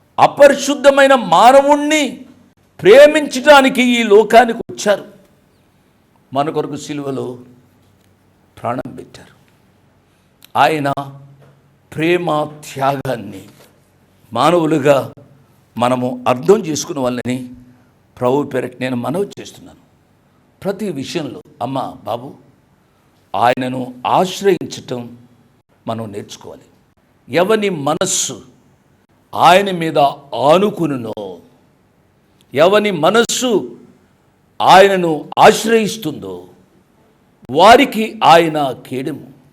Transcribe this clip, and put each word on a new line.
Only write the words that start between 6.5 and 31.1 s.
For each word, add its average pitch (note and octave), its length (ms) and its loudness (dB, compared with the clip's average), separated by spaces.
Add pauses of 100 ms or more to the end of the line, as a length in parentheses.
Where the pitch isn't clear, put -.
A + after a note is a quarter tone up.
కొరకు D3 260 -6
సిలువలో C#3 500 -10 (1300)
ప్రాణం A#2+ 380 -8
పెట్టారు. - 400 -20 (1200)
ఆయన C#3+ 320 0 (1040)
ప్రేమ E3+ 360 -2 (320)
త్యాగాన్ని B2+ 840 -6 (920)
మానవులుగా D3+ 640 0 (800)
మనము B2 340 -2 (180)
అర్థం D#3+ 320 2
చేసుకునే D3+ 400 -8
వాళ్ళని B2 380 -6 (800)
ప్రభు B2+ 260 -2
పేరట C3 380 -8
నేను B2+ 160 -6
మనవి C3 300 -6
చేస్తున్నాను. - 560 -20 (800)
ప్రతి G3 280 -6
విషయంలో C#3 520 -10 (200)
అమ్మ, C3+ 160 -8 (260)
బాబు, A#2+ 260 -10 (1040)
ఆయనను B2+ 460 -2 (260)
ఆశ్రయించటం D#3 960 -4 (840)
మనం A2+ 260 -8
నేర్చుకోవాలి. - 540 -18 (640)
ఎవని G3 400 0 (120)
మనస్సు D3+ 560 -6 (960)
ఆయన F3+ 380 2
మీద E3 280 -4 (440)
ఆనుకునునో, D3 760 0 (1300)